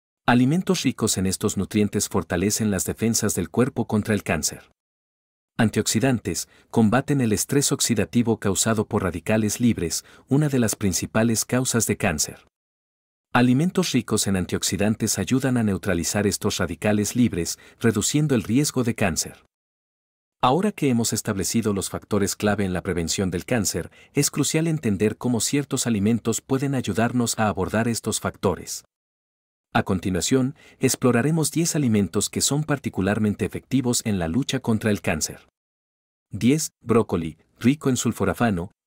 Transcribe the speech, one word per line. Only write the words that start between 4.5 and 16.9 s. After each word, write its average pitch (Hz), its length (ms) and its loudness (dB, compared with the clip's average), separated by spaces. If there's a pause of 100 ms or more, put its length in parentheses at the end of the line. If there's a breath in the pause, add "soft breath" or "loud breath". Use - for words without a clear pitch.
Antioxidantes. 110 920 0 (220 soft breath)
Combaten 123 500 2
el 113 120 2
estrés 135 380 0
oxidativo 113 680 0
causado 104 480 0
por 98 160 0
radicales 104 560 -2
libres, 92 440 0 (220 loud breath)
una 147 220 2
de 135 100 0
las 110 160 2
principales 110 720 0
causas 123 420 0
de 104 100 0
cáncer. - 480 -2 (880)
Alimentos 135 600 2
ricos 113 360 0
en 98 80 2
antioxidantes 101 840 -2
ayudan 127 400 0
a 117 40 2
neutralizar 98 640 0
estos 98 300 -2
radicales 104 600 0